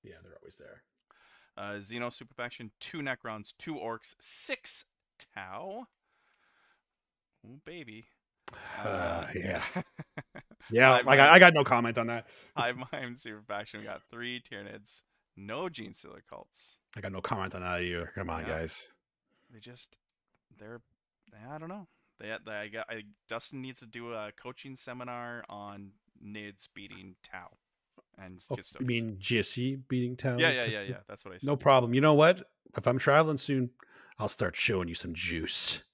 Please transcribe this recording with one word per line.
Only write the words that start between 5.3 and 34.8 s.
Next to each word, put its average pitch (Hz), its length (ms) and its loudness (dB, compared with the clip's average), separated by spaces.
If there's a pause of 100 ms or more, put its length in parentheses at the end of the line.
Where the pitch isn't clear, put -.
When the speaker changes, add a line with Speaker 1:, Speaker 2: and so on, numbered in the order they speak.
Speaker 2:
Tau. 143 480 -12 (1600)
Ooh, 131 180 -20
baby. 123 420 -18 (760)
Speaker 1:
Uh, 107 60 -4
Speaker 2:
Uh, 85 380 -4 (100)
Speaker 1:
yeah. 92 260 -4 (120)
Speaker 2:
<laughs> - 80 -4 (880)
Speaker 1:
Yeah, 120 260 8
Speaker 2:
Hive 123 100 2
Speaker 1:
I 131 100 8
got, 139 100 12
Speaker 2:
Mind 147 80 12
Speaker 1:
I 185 40 12
got 180 160 12
no 147 100 6
comment 117 320 2
on 117 120 0
that. 117 180 -6 (160)
Speaker 2:
<laughs> - 140 -14
Hive 123 200 -2 (160)
Mind 123 240 -10
Superfaction, 107 640 -10
we 107 60 -14
got - 260 -12
three 120 300 -8
Tyranids, 104 600 -16 (340)
no 113 320 -8
Gene 110 260 -14
Stealer - 340 -20
cults. - 520 -20 (160)
Speaker 1:
I 107 40 -12
got 98 120 -8
no 95 80 -6
comment 95 340 -4
on 90 80 -10
that 90 200 -2
either. 87 340 -6
Come 95 120 -6
on, 80 140 -6
Speaker 2:
Yeah. 78 60 -8 (100)
Speaker 1:
guys. - 300 -10 (640)
Speaker 2:
They 117 100 -20
just, 120 360 -20 (640)
they're, 113 240 -16 (680)
I 151 80 -14
don't 160 120 -14
know. 196 160 -14 (320)
They, 110 160 -10 (100)
they, 110 80 -14
I 104 160 -8
got, 110 220 -10
I, 110 140 -10 (240)
Dustin 117 340 -10
needs 131 180 -14
to 123 60 -20
do 117 260 -14
a 107 240 -10
coaching 127 400 -16
seminar 120 720 -12
on 101 440 -14 (300)
Nids 104 520 -14
beating 95 480 -18
Tau 92 260 -18 (720)
and 92 320 -18
Speaker 1:
Oh, 127 60 -4
Speaker 2:
Custodes. - 240 -14
Speaker 1:
you 127 60 -4
mean 113 340 -2
G 113 180 0
S 101 100 0
C 131 280 -4 (120)
beating 123 280 -2
Tau? 123 220 -2
Speaker 2:
Yeah, 160 120 4
yeah, 127 140 0
yeah, 110 180 -4
yeah. 98 140 -8 (120)
That's 101 160 -16
what 95 100 -14
I 92 40 -16
said. 131 80 -6
Speaker 1:
No 143 100 2
problem. 127 380 6
You 131 80 4
know 151 120 8
what? 170 280 8 (340)
If - 100 -2
I'm 123 120 2
traveling 151 400 4
soon, 127 320 0 (480)
I'll 107 100 -2
start 92 280 -2
showing 92 320 0